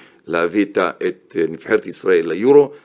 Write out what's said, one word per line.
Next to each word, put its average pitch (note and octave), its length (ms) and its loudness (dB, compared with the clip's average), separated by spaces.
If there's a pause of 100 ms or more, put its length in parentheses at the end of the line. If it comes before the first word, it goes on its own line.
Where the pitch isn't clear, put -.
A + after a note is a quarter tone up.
(260)
להביא E2+ 380 0
את G2 140 -6
ה-, F2 120 0 (180)
את, - 300 -12
אה, E2 100 0
נבחרת G#2 380 -4
ישראל F2 420 -2
ליורו, C3 420 4 (140)